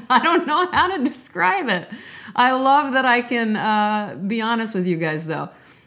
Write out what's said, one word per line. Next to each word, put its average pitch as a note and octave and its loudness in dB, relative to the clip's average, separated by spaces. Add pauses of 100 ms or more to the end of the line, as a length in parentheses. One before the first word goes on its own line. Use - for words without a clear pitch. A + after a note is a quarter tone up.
<laughs> - -8
I B3 4
don't E4+ 2
know F4+ 0
how F#4 0
to C4 -2
describe F#3+ -2
it. F3+ -2 (480)
I B3 4
love C4+ 2
that C4 2
I B3 4
can, A#3 -2
uh, G#3 0
be A3+ -2
honest A3+ -2
with F#3 0
you F3 0
guys, D#3+ -4
though. D3 -6 (360)